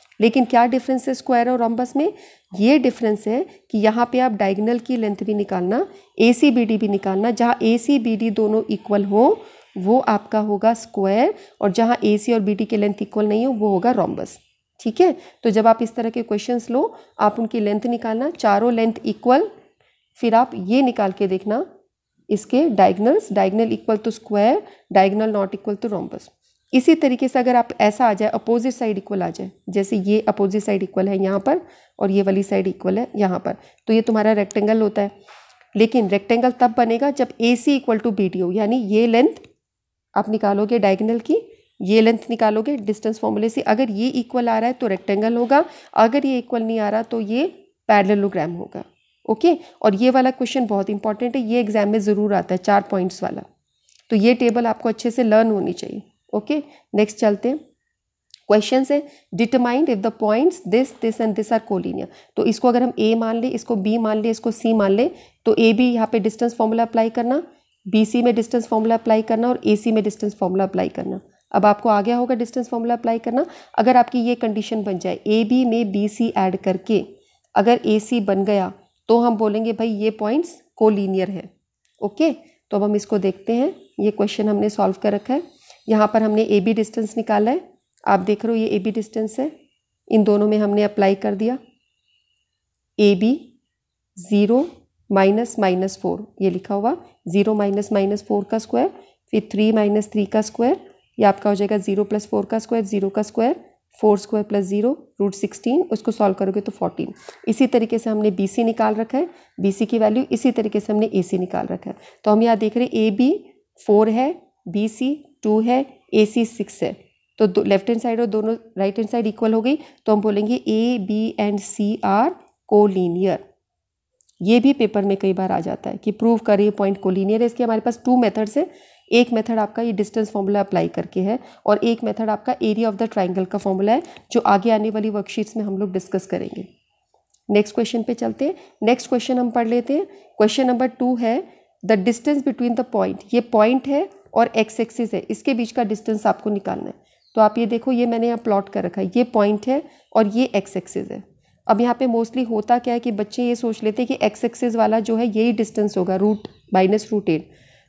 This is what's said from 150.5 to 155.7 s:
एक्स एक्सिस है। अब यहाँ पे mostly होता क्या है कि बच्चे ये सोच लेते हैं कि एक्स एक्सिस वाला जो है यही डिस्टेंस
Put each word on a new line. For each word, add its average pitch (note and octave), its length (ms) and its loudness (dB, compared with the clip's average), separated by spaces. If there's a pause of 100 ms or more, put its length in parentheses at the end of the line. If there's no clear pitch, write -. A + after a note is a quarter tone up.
एक्स G3 220 -4
एक्सिस - 340 -8
है। G3+ 120 -14 (440)
अब A3 140 4
यहाँ A#3+ 180 2
पे C4 80 0
mostly A3+ 420 -2
होता A3+ 300 0
क्या A#3+ 140 -4
है A#3+ 60 -2
कि A#3+ 120 -4
बच्चे G#3 320 -4
ये A#3+ 120 0
सोच A3+ 280 -6
लेते A3 180 -2
हैं A#3 60 -4
कि - 180 -2
एक्स - 200 -4
एक्सिस A#3 300 -4
वाला A3 240 2
जो A3+ 160 -2
है A#3 120 -2
यही A3 260 0
डिस्टेंस G#3 440 -2